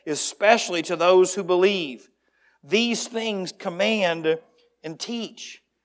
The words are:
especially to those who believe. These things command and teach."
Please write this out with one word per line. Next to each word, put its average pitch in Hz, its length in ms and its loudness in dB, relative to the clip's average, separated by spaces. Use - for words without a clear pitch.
especially 175 760 0
to 175 140 -4
those 180 380 6
who 202 80 -6
believe. 180 680 0
These 226 420 0
things 220 460 -6
command 175 880 -2
and 160 160 -10
teach." - 640 -10